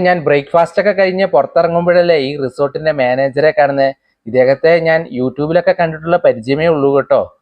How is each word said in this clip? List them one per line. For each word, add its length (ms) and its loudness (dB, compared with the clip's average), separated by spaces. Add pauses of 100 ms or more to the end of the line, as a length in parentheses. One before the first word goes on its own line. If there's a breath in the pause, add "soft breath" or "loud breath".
ഞാൻ 100 2 (100)
ബ്രേക്ക്ഫാസ്റ്റ് 560 0
ഒക്കെ 180 0
കഴിഞ്ഞ് 340 0
പുറത്തിറങ്ങുമ്പോഴല്ലേ 800 2 (120)
ഈ 20 -8 (140)
റിസോർട്ടിന്റെ 560 -4
മാനേജറെ 580 0
കാണുന്നത്. 320 0 (380)
ഇദ്ദേഹത്തെ 440 2 (160)
ഞാൻ 120 2 (180)
youtube-ലൊക്കെ 640 -2
കണ്ടിട്ടുള്ള 380 -2 (100)
പരിചയമേ 480 -2
ഉള്ളൂ 200 0
കേട്ടോ. 260 0 (200)